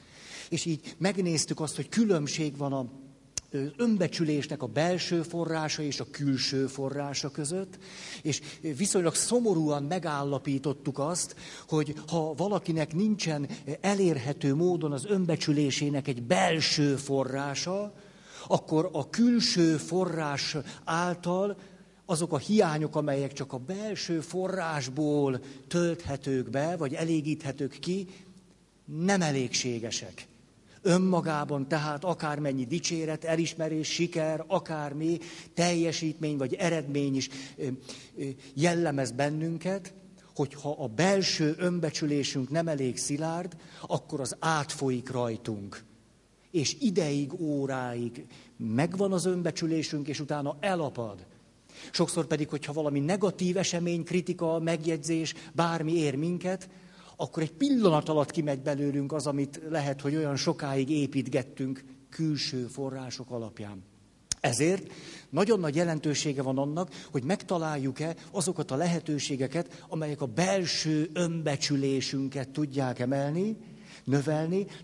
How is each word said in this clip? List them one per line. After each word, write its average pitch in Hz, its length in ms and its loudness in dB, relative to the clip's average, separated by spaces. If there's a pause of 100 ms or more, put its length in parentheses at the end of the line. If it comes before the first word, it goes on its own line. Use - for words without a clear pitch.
(480)
és - 160 -2
így 165 340 -4
megnéztük 175 640 0
azt, 156 160 -4
hogy 147 120 -6
különbség 156 680 2
van 139 160 -2
a, 131 140 -2 (640)
ö, 139 140 -2 (120)
önbecsülésnek 165 840 2
a 131 40 -4
belső 165 560 0
forrása 160 600 -2
és 143 180 -4
a 143 100 -8
külső 135 560 0
forrása 135 640 -4
között, 185 480 -6 (440)
és 147 180 -2 (200)
viszonylag 165 540 2
szomorúan 165 680 4
megállapítottuk 143 1160 0
azt, 160 380 -2 (320)
hogy 151 260 0 (140)
ha 160 240 0
valakinek 160 640 0
nincsen 160 540 2 (320)
elérhető 151 720 4
módon 160 380 2
az 135 120 -4
önbecsülésének 147 1040 2
egy 120 140 -2
belső 156 720 4
forrása, 139 960 -2 (540)
akkor 165 460 4
a 147 180 -2
külső 196 640 6
forrás 160 800 0 (280)
által 175 720 0 (540)
azok 160 220 0
a 147 60 2
hiányok, 156 580 4
amelyek 139 360 0
csak 135 200 -8
a 135 60 -6
belső 185 640 -4
forrásból 147 1200 0 (280)
tölthetők 139 840 0
be, 151 260 0
vagy 151 180 -2
elégíthetők 151 840 -2
ki, 185 260 -2 (760)
nem 175 380 2
elégségesek. 123 1080 -2 (540)
Önmagában 151 840 2
tehát 151 360 -2
akármennyi 147 600 -2
dicséret, 160 600 -2
elismerés, 160 640 0
siker, 160 580 0
akármi 160 720 0 (360)
teljesítmény 165 840 0
vagy 135 180 0
eredmény 143 640 0
is, 131 120 -2 (280)
ö, 151 100 -4 (500)
ö, 160 80 -6 (300)
jellemez 147 560 2
bennünket, 156 840 -2 (420)
hogyha 143 440 -2
a 143 80 -4
belső 160 720 4
önbecsülésünk 151 920 0
nem 165 180 2
elég 135 280 0
szilárd, 165 600 -4 (300)
akkor 151 340 -2
az 127 180 -4
átfolyik 139 720 0
rajtunk. 110 720 -4 (680)
És 156 300 0
ideig, 175 600 0
óráig 131 840 -2 (320)
megvan 170 560 2
az 175 120 2
önbecsülésünk, 160 840 0
és 143 120 -4
utána 143 400 -2
elapad. 123 640 -2 (640)
Sokszor 165 360 0
pedig, 147 220 0
hogyha 147 240 -6
valami 147 280 0
negatív 185 560 2
esemény, 175 480 0
kritika, 175 540 0
megjegyzés, 160 760 0 (180)
bármi 165 400 2
ér 156 220 2
minket, 175 540 -2 (480)
akkor 160 260 -2
egy 156 100 -2
pillanat 214 560 6
alatt 156 220 4
kimegy 147 300 0
belőlünk 143 520 0
az, 147 140 -2
amit 143 420 -2
lehet, 143 320 -2
hogy 143 160 0
olyan 147 200 0
sokáig 135 540 0
építgettünk 135 920 0 (260)
külső 139 560 -2
források 127 640 -8
alapján. 107 520 -8 (580)
Ezért 147 520 2 (380)
nagyon 196 300 4
nagy 156 140 0
jelentősége 151 680 2
van 131 160 2
annak, 151 520 -2
hogy 135 120 0
megtaláljuk-e 156 920 -2 (160)
azokat 170 400 -2
a 131 60 0
lehetőségeket, 151 1120 -2
amelyek 151 320 -4
a 143 60 -2
belső 160 880 2
önbecsülésünket 139 1400 0
tudják 135 500 -2
emelni, 143 580 0 (480)
növelni, 156 640 2 (180)